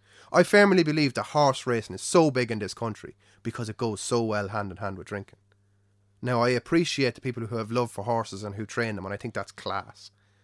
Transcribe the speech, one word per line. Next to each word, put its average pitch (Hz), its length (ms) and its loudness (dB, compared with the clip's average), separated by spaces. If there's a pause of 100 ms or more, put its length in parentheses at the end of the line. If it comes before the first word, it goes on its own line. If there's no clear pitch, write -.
(320)
I 175 100 6
firmly 202 400 6
believe 147 320 2
that 110 120 -4
horse 147 400 2
racing 113 280 -2
is 95 80 -10
so 160 280 6
big 123 200 0
in 110 80 -4
this 101 160 -6
country - 420 -8 (260)
because 117 260 -6
it 110 80 -10
goes 110 240 -2
so 120 220 0
well 104 260 -2
hand 101 220 -6
in 90 80 -12
hand 98 180 -8
with - 120 -14
drinking. 101 300 -10 (840)
Now, 123 200 0
I 123 80 4
appreciate 139 640 0
the - 40 -20
people 120 260 -6
who 113 100 -6
have 110 160 -6
love 120 180 0
for 101 140 -10
horses 110 400 -2
and 101 100 -8
who 107 100 -8
train 113 320 -4
them, 95 80 -8
and 95 80 -6
I 101 40 -8
think 113 180 -8
that's 101 180 -6
class. - 580 -10 (340)